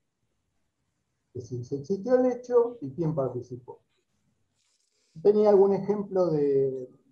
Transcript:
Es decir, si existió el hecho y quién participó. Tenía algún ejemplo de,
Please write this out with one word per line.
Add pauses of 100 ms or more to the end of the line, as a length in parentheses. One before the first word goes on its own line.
(1300)
Es
decir,
si
existió
el
hecho
y
quién
participó. (1400)
Tenía
algún
ejemplo
de, (220)